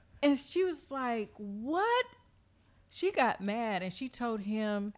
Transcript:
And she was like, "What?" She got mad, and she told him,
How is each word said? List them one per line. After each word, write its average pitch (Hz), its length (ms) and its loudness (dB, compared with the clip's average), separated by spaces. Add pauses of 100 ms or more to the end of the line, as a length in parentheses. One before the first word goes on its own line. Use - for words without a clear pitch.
(220)
And 285 160 6
she 359 260 0
was 339 260 -2
like, 240 460 -2
"What?" 320 720 0 (840)
She 370 220 0
got 262 280 2
mad, 208 420 -2
and 185 100 -4
she 262 160 -6
told 226 320 -4
him, 208 560 -2